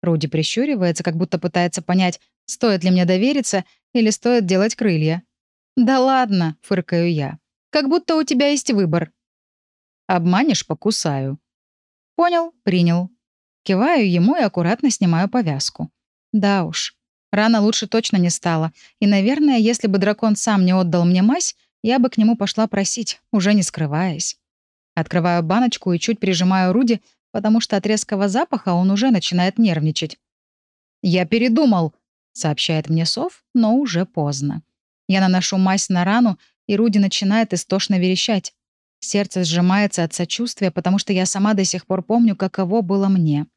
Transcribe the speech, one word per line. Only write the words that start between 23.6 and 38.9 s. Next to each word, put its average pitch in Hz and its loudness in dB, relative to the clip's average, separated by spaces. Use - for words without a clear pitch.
скрываясь. 160 -4
Открываю 175 0
баночку 196 0
и 170 0
чуть 220 -4
прижимаю 185 0
Руди, 233 0
потому 214 0
что - -4
от 196 -2
резкого 208 -2
запаха 214 -2
он 180 2
уже 208 2
начинает 180 0
нервничать. 160 0
«Я 180 2
передумал», 220 2
сообщает 156 -4
мне 160 0
Сов, - -8
но 226 2
уже 190 0
поздно. 143 -4
Я 190 2
наношу 185 0
мазь 190 0
на 180 0
рану, 208 0
и 202 -2
Руди 214 2
начинает 202 0
истошно 190 -2
верещать. 185 -2